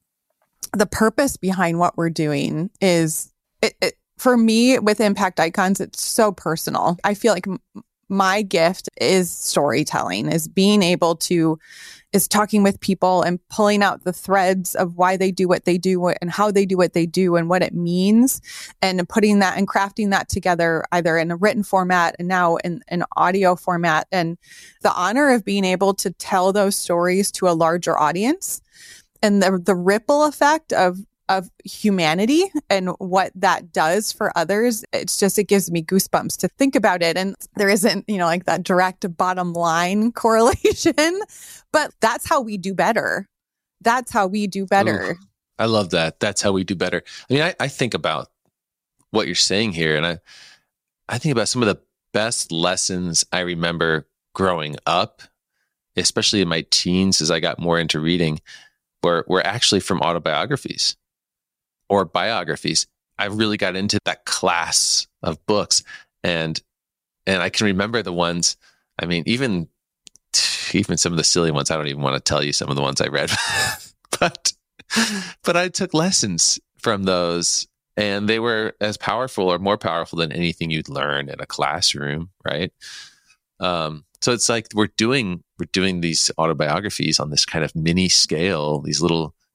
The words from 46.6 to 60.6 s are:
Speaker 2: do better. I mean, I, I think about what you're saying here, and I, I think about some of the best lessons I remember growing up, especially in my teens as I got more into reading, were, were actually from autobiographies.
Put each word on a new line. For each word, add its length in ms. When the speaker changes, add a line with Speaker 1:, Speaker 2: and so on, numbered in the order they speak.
Speaker 2:
do 100
better. 260
I 40
mean, 80
I, 160
I 120
think 240
about 340
what 140
you're 100
saying 360
here, 240
and 100
I, 140
I 120
think 120
about 160
some 160
of 60
the 120
best 400
lessons 800
I 80
remember 680
growing 420
up, 360
especially 460
in 80
my 200
teens 520
as 100
I 80
got 200
more 200
into 220
reading, 400
were, 240
were 220
actually 320
from 220
autobiographies. 960